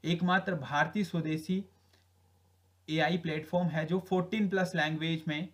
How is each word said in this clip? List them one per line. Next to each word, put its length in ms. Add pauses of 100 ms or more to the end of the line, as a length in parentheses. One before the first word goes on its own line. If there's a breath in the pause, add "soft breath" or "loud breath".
एकमात्र 520
भारतीय 480
स्वदेशी 600 (1200 soft breath)
एआई 300
platform 500
है 180
जो 140
fourteen 500
plus 260
language 520
में 260